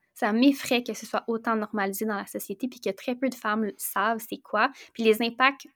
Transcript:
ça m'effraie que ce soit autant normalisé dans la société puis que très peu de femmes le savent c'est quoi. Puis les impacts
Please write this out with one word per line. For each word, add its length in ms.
ça 200
m'effraie 500
que 100
ce 120
soit 220
autant 280
normalisé 500
dans 120
la 80
société 420
puis 140
que 80
très 260
peu 140
de 40
femmes 300
le 140
savent 520
c'est 120
quoi. 280
Puis 100
les 180
impacts 540